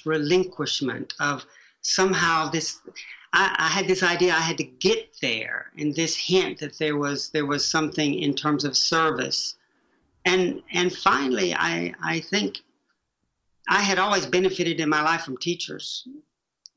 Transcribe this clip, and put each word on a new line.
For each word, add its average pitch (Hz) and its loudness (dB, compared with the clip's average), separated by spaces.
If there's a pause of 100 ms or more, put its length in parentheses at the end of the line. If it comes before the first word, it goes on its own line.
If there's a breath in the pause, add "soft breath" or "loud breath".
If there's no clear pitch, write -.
relinquishment, 151 0
of 143 -2 (360 soft breath)
somehow 165 2
this, 160 -4 (540 loud breath)
I, 185 4
I 160 2
had 170 0
this 185 2
idea 175 4
I 160 2
had 165 -2
to 151 -2
get - -2
there, 120 -4
and 147 -2
this 160 0
hint 175 2
that 147 -10
there 151 0
was, 143 -2
there 151 0
was 139 0
something 147 0
in 143 0
terms 147 0
of 135 -2
service 151 0 (680)
and, 180 2 (120)
and 180 0
finally, 226 0
I, 170 -2 (100)
I 165 -2
think 196 -4 (1120)
I 196 4
had 196 2
always 190 2
benefited 175 0
in 151 0
my 151 2
life 160 2
from 131 -8
teachers. - -8 (680)